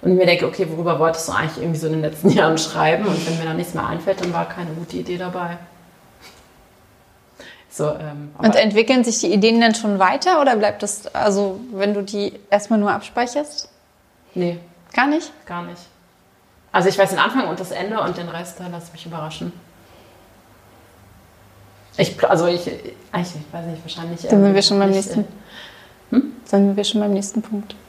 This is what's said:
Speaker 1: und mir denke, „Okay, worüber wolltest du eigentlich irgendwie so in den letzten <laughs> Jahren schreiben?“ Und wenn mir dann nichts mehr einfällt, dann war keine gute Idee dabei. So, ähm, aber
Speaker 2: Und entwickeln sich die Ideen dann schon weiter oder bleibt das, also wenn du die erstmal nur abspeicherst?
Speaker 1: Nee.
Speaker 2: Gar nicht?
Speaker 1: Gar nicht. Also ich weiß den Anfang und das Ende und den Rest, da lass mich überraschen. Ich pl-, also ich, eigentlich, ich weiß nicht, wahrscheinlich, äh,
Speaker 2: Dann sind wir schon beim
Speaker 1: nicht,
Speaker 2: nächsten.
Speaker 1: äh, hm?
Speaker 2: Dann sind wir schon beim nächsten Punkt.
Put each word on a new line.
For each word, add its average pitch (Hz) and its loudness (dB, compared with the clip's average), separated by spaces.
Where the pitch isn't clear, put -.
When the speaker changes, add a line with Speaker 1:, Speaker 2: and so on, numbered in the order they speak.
Speaker 1:
und 180 4
mir 180 6
denke, 170 2
„Okay, 180 -2
worüber 165 -2
wolltest - 0
du - -6
eigentlich 151 -2
irgendwie 165 -2
so 160 -4
in 156 -2
den 156 -2
letzten 165 2
<laughs> 220 4
Jahren 160 4
schreiben?“ 170 0
Und 170 0
wenn 165 -2
mir 160 -6
dann 160 -4
nichts 175 -6
mehr 170 -4
einfällt, 175 -2
dann 180 -4
war 170 -2
keine 175 -8
gute 165 -10
Idee 180 -6
dabei. 175 -8
So, - -6
ähm, 147 -8
aber 233 4
Speaker 2:
Und 214 6
entwickeln 220 4
sich 233 -2
die 180 0
Ideen 226 6
dann 226 6
schon 214 -2
weiter 285 4
oder 254 4
bleibt 208 0
das, - -8
also 202 0
wenn 202 0
du 202 -4
die 202 -6
erstmal 208 2
nur 208 0
abspeicherst? 240 -6
Speaker 1:
Nee. 175 -4
Speaker 2:
Gar 254 2
nicht? 311 -2
Speaker 1:
Gar 175 -10
nicht. 175 -16
Also 180 4
ich 196 0
weiß 190 4
den 185 -2
Anfang 226 0
und 175 -6
das 180 -10
Ende 208 -6
und 175 -4
den 175 -10
Rest, 165 -12
da 180 -14
lass 170 -14
mich 165 -18
überraschen. 165 -10
Ich - 0
pl-, - 0
also 170 4
ich, 175 0
eigentlich, 175 -4
ich 151 -14
weiß 170 -10
nicht, 160 -10
wahrscheinlich, 165 -12
äh, - -8
Speaker 2:
Dann 202 8
sind 196 6
wir 196 4
schon 196 2
beim 196 4
Speaker 1:
nicht, 196 2
Speaker 2:
nächsten. 196 0
Speaker 1:
äh, 196 0
hm? - 2
Speaker 2:
Dann 202 6
sind 196 2
wir 202 0
schon 208 0
beim 208 0
nächsten 196 -2
Punkt. 208 -8